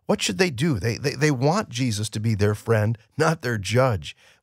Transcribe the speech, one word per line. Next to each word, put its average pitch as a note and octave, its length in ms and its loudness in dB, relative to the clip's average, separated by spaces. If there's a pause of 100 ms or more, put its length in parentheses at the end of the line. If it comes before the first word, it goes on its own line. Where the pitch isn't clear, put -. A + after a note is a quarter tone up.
what G3+ 160 0
should F#3+ 160 -2
they F3+ 120 4
do? C3+ 300 0
They, A2 180 -2
they, C#3 180 -4
they D3+ 160 2
want D3+ 380 0
Jesus A#2 400 -2
to A2+ 100 -6
be A2 160 0
their G#2 200 2
friend, A2 420 0 (200)
not D#3+ 240 2
their A#2+ 160 -4
judge. G2+ 580 0 (280)